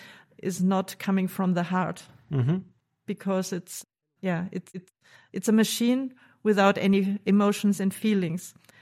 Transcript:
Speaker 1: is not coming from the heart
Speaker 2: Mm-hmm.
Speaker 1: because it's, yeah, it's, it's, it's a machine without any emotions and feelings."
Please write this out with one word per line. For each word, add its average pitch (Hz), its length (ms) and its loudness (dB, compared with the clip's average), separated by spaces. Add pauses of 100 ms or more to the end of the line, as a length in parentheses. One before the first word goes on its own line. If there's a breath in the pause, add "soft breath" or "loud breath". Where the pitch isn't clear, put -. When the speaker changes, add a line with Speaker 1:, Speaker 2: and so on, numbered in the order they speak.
(380 loud breath)
Speaker 1:
is 180 260 -4
not 190 360 0
coming 190 280 0
from 185 260 -2
the 175 100 0
heart 180 400 -4 (280)
Speaker 2:
Mm-hmm. 143 280 2 (460)
Speaker 1:
because 190 460 -4
it's, - 320 -10 (380)
yeah, 180 320 -2
it's, - 200 -10
it's, - 180 -16 (420 soft breath)
it's 185 160 -4
a 214 40 4
machine 240 600 2 (300 soft breath)
without 202 340 4
any 196 480 2
emotions 202 560 2
and 196 120 -2
feelings." 180 600 -2 (280 soft breath)